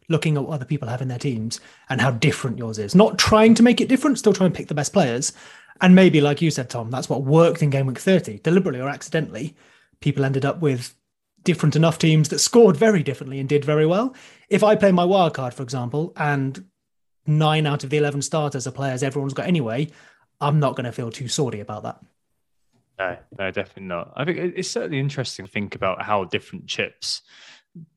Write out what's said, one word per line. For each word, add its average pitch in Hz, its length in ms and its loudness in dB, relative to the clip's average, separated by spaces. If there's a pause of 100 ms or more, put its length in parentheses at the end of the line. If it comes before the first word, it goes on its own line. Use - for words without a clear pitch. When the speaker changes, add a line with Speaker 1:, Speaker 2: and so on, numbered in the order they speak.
Speaker 1:
looking 156 300 0
at 131 60 -4
what 156 100 -8
other 127 100 -8
people 139 240 -6
have 127 140 -6
in 131 60 -6
their 123 100 -8
teams 113 420 -6 (300)
and 131 100 -2
how 131 120 2
different 120 440 0
yours 113 220 -8
is. 104 160 -2
Not 208 240 6
trying 220 340 6
to 226 100 6
make 240 200 6
it - 80 -2
different, 262 280 2
still 208 140 2
trying 185 200 2
to - 40 -12
pick - 120 -10
the 160 60 -8
best 147 200 -4
players. 135 400 0 (460)
And 185 140 8
maybe, 175 260 8
like 143 220 2
you 160 80 2
said, 131 180 -6
Tom, 117 220 -8
that's 127 180 -6
what 127 140 -4
worked 160 400 4
in 147 80 2
game 135 160 0
week 127 140 -6
thirty, 160 400 0
deliberately 160 400 0
or 135 80 -6
accidentally. 143 680 -8 (460)
People 139 240 -2
ended 131 200 -2
up 139 160 -4
with 131 320 -4 (520)
different 160 320 0
enough 160 220 2
teams 156 320 2
that 147 100 -4
scored 214 360 6
very 202 280 2
differently 135 340 -8
and 135 100 -6
did 143 160 2
very 151 220 2
well. 214 260 0 (360)
If 202 160 2
I 208 100 6
play 196 160 4
my 175 140 4
wild 180 300 2
card, 127 200 -8
for 139 80 -10
example, 135 540 -6
and 139 480 -4 (640)
nine 156 360 2
out 143 200 -4
of 131 60 -12
the 151 60 0
eleven 143 260 -2
starters 143 440 -4
are 127 60 -8
players 131 320 -6
everyone's 135 300 -4
got 139 120 -6
anyway, 147 420 -2 (520)
I'm 147 180 0
not 131 160 0
gonna 123 160 -6
feel 117 220 -8
too 131 140 -12
swordy 117 340 -4
about 107 240 -12
that. - 160 -12 (1000)
Speaker 2:
No, 90 180 -6 (220)
no, 95 140 -6
definitely 98 320 -10
not. 87 320 -8
I 135 80 -6
think 165 140 -4
it, 175 180 -6
it's 190 120 -8
certainly 170 300 -6
interesting 135 480 -8
to - 60 -20
think 104 240 -8
about - 260 -4
how 104 220 -4
different - 420 -10
chips - 560 -10 (760)